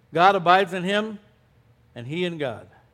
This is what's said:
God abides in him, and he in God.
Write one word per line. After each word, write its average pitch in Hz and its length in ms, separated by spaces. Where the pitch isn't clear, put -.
God 185 240
abides 180 380
in 180 100
him, 208 340
and 120 120
he 170 200
in 170 100
God. 110 320